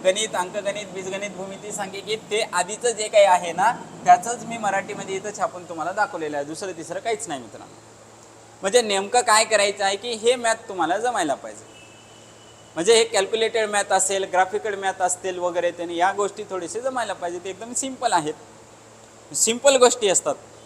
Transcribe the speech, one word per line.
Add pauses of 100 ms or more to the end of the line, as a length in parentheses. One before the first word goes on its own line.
गणित,
अंकगणित,
बीजगणित,
भूमिती,
सांख्यिकी,
ते (120)
आधीचं
जे
काही
आहे
ना (320)
त्याचंच
मी
मराठीमध्ये
इथं
छापून
तुम्हाला
दाखवलेलं
आहे,
दुसरं
तिसरं
काहीच
नाही
मित्रांनो. (880)
म्हणजे
नेमकं
काय
करायचं
आहे
की
हे
मॅथ
तुम्हाला
जमायला
पाहिजे. (1120)
म्हणजे
हे
कॅल्क्युलेटेड
मॅथ
असेल,
ग्राफिकल
मॅथ
असतील
वगैरे,
त्याने
या
गोष्टी
थोडेसे
जमायला
पाहिजे.
ते
एकदम
सिंपल
आहेत, (1000)
सिंपल
गोष्टी
असतात. (320)